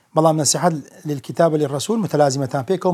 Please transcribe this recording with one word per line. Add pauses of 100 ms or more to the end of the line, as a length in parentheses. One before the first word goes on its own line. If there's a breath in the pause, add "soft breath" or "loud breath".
(160)
بەڵام
نەسیحەت (300)
للكتاب
للرسول
متلازمتان،
پێکەوە